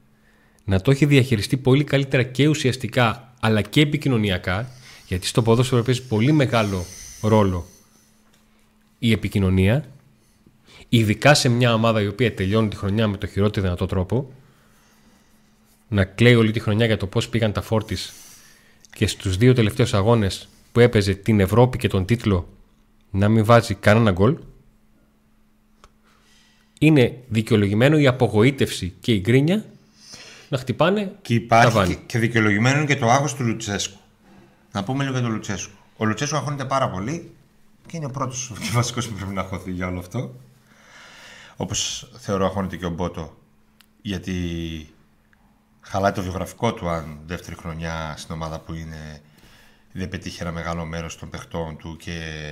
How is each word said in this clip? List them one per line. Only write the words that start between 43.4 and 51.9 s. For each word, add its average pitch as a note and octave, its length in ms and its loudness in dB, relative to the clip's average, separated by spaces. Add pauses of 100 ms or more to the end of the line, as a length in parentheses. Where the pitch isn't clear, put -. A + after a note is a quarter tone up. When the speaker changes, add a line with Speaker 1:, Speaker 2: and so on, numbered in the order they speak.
Speaker 2:
γιατί F#2 320 -8 (1500)
χαλάει G2 300 -2
το G2 100 -4
βιογραφικό F#2 520 -6
του F2 160 -8
αν D#2 360 -8
δεύτερη E2+ 300 -12
χρονιά D#2+ 600 -10
στην - 180 -14
ομάδα D#2+ 240 -10
που - 140 -14
είναι D#2 480 -14 (720)
δεν F#2 180 -8
πετύχει F2+ 320 -12
ένα E2+ 100 -8
μεγάλο E2+ 340 -8
μέρος E2 320 -10
των D2+ 120 -18
παιχτών D#2+ 480 -10
του D#2+ 200 -14